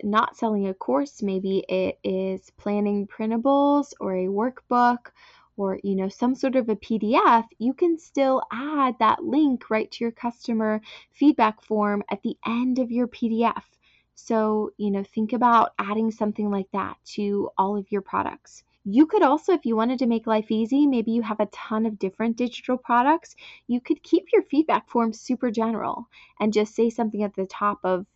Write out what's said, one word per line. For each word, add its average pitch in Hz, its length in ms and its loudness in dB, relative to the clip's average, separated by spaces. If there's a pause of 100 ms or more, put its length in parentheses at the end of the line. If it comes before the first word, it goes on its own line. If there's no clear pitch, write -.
not 214 340 0
selling 208 300 -2
a 190 60 -4
course, 277 480 -4
maybe 190 460 -2
it 185 340 -2
is 190 500 -4
planning 208 560 -2
printables 277 920 0
or 196 160 -4
a 185 120 -2
workbook 240 840 0 (460)
or, 196 260 -2
you 196 140 -2
know, 190 100 -2
some 240 260 0
sort 262 220 -2
of 240 140 0
a 208 80 0
P - 200 -4
D 220 240 2
F, 233 240 4 (120)
you 247 160 -2
can 339 260 0
still 269 420 0 (120)
add 269 460 -2
that 220 220 2
link 262 480 0
right 220 220 -2
to - 140 -6
your 226 80 -4
customer 220 640 -4 (320)
feedback 247 500 2
form 208 480 0
at 202 120 -6
the - 240 -6
end 247 340 0
of 240 100 0
your 240 180 0
P 240 200 -4
D 226 160 0
F. - 260 -2 (460)
So, 214 640 -2
you 202 140 -2
know, 196 120 -2
think 220 300 -4
about 233 440 4
adding 214 340 -2
something 208 380 -4
like 196 220 -4
that 196 240 -6 (200)
to 202 420 -2
all 196 180 0
of 196 160 -6
your 202 100 -2
products. - 640 -8 (220)
You 220 200 6
could 415 160 2
also, 302 300 2
if 330 140 0
you 226 100 0
wanted 240 240 0
to 254 80 2
make 226 180 0
life 214 240 0
easy, 226 380 2
maybe 226 240 0
you 233 100 0
have 214 200 -4
a 202 60 0
ton 220 380 -4
of 214 140 -4
different 220 380 -4
digital 247 400 -4
products, 254 580 0 (320)
you 240 140 -2
could - 200 -4
keep - 300 0
your 427 100 6
feedback - 480 0
form 233 220 0
super 247 400 -4
general 226 560 -4 (320)
and 214 140 0
just 214 200 0
say 233 160 2
something 220 320 -4
at 208 140 -4
the 190 100 -4
top 208 380 -4
of, 185 220 -2 (100)